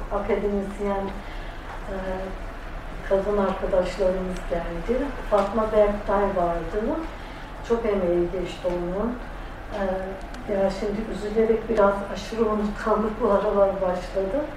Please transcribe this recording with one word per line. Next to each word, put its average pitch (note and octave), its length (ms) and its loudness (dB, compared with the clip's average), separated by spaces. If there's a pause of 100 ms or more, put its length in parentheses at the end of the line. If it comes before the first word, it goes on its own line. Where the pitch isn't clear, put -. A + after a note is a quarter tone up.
(140)
akademisyen, G3+ 880 0 (840)
e, G3 40 -6 (1120)
kadın G3 300 4
arkadaşlarımız F#3 1000 2 (140)
geldi. F3 520 -2 (280)
Fatma G#3 320 4 (100)
Berktay G#3 500 4 (140)
vardı. E3+ 460 0 (840)
Çok A#3 180 2
emeği F3 460 2
geçti F3+ 360 -4
onun. F3+ 440 0 (680)
E, - 20 0 (720)
ya G3 160 4
şimdi G#3 300 -2 (140)
üzülerek A3 540 2
biraz G3+ 260 6 (200)
aşırı A3+ 360 -2
unutkanlık G#3+ 720 0
bu G#3+ 80 4
aralar G3 440 6
başladı. F#3+ 720 0 (120)